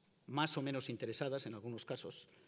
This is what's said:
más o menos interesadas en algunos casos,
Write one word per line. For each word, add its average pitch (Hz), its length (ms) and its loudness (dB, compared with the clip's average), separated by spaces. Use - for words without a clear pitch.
más 151 300 4
o 147 40 2
menos 135 280 0
interesadas 127 560 0
en 113 80 -4
algunos 110 320 -4
casos, - 420 -4